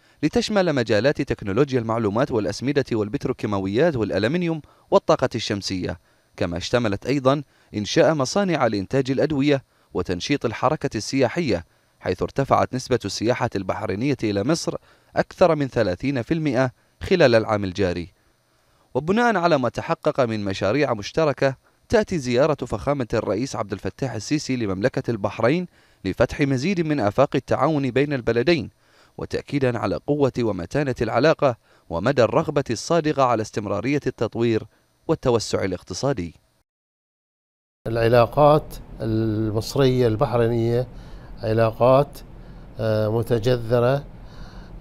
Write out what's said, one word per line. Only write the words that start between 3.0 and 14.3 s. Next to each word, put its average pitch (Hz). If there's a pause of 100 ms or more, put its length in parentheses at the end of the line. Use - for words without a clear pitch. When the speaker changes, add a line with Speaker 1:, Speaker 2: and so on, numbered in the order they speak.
Speaker 1:
والألمنيوم 127 (280)
والطاقة 165
الشمسية، 95 (380)
كما 87
اشتملت 107
أيضًا 139 (320)
إنشاء 135
مصانع 156
لإنتاج 113
الأدوية 139 (220)
وتنشيط 90
الحركة 127
السياحية، 117 (360)
حيث -
ارتفعت 101
نسبة 127
السياحة 117
البحرينية 101
إلى 101